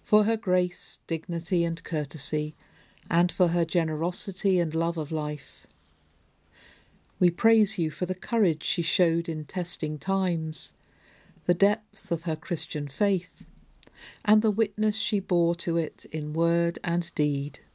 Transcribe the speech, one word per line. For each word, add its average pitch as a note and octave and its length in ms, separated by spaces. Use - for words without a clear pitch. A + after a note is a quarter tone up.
for G#3+ 220
her A3 140
grace, F3+ 680
dignity E3+ 580
and E3+ 180
courtesy, D3+ 720
and E3+ 240
for F3 160
her E3+ 160
generosity F3 960
and D#3+ 140
love E3 240
of D3+ 140
life. D3+ 560
We F3+ 100
praise A3 480
you D#3+ 140
for - 140
the F3+ 100
courage G3 480
she - 180
showed E3+ 460
in D#3 160
testing D#3 540
times, F3 760
the F3+ 80
depth - 600
of E3 100
her D#3+ 140
Christian D3+ 500
faith, - 600
and G#3+ 180
the G#3+ 100
witness G#3+ 460
she - 220
bore E3+ 360
to E3+ 200
it - 380
in D3+ 180
word E3+ 500
and E3+ 340
deed. C#3+ 440